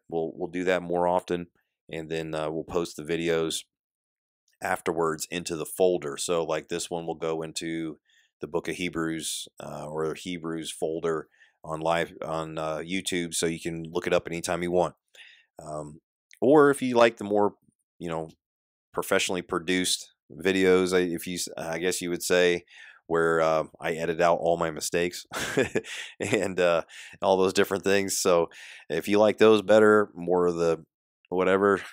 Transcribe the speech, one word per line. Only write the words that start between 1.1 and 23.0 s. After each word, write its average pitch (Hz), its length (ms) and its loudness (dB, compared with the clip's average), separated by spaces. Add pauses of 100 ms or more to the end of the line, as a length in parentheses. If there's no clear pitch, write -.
and 80 180 -10
then, 80 260 -6
uh, 78 160 -4
we'll 80 120 -6
post 85 320 -4
the 80 80 -12
videos 82 600 -2 (960)
afterwards 82 720 -2
into 85 240 -6
the 78 100 -6
folder. 87 520 0
So, 85 260 -2
like, 78 240 -4
this 87 220 -6
one 85 160 -6
will 82 100 -6
go 80 260 -4
into 80 580 -8 (420)
the 80 60 -10
book 80 200 -4
of 80 80 -4
Hebrews, 80 720 -6 (120)
uh, 73 280 -12
or 78 260 -4
Hebrews 82 580 -8
folder 80 580 -4 (340)
on 80 160 -8
live, 82 420 0
on, 80 360 -6
uh, 78 200 -4
YouTube, 85 560 -4
so - 120 -2
you 82 140 -2
can 82 320 -8
look 85 160 -4
it 87 60 0
up 87 140 2
anytime 85 340 -4
you 87 100 -2
want. 87 240 2 (680)
Um, 76 380 -12 (400)
or 143 280 8
if 139 120 0
you 127 140 -2
like 117 220 6
the 107 60 -8
more, 101 300 0 (460)
you 85 100 -8
know, 80 200 -6 (640)
professionally 95 480 -2
produced 90 720 -2 (180)
videos, 92 600 2
I, 92 80 4
if 85 260 -4
you 90 80 -6
s-, - 220 -6
I 82 200 -6
guess 87 240 -2
you 87 80 -4
would 87 140 -4
say, 90 420 4 (420)